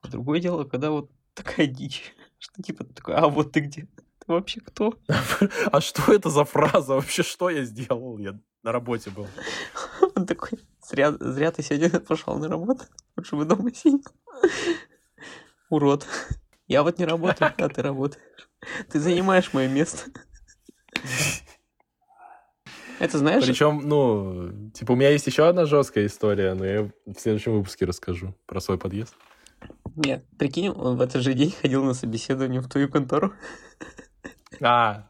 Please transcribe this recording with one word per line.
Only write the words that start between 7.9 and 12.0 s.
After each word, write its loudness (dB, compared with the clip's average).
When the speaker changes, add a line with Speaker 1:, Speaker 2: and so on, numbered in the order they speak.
Speaker 2:
Я -10
на -4
работе -4
был. -12
Speaker 1:
<laughs> -2
Он -2
такой: -6
"Зря, 2
зря -2
ты -8
сегодня 2